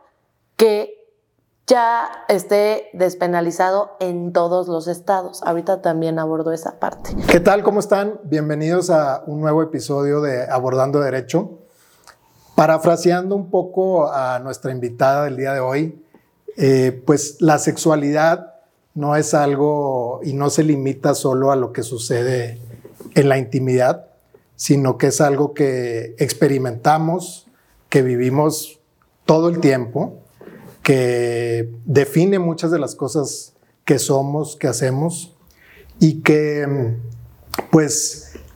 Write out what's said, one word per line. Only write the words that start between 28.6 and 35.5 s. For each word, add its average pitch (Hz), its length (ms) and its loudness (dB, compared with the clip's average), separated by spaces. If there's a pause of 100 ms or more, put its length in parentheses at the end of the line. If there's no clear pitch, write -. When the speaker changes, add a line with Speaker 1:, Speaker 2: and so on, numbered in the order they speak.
Speaker 2:
todo 160 240 0
el 170 140 -4
tiempo, 131 560 -2 (680)
que 120 880 0 (140)
define 160 540 2
muchas 165 320 -2
de 170 80 0
las 131 140 -4
cosas 135 600 -6 (320)
que 139 140 2
somos, 143 580 -2
que 156 100 -4
hacemos, 143 680 -4 (600)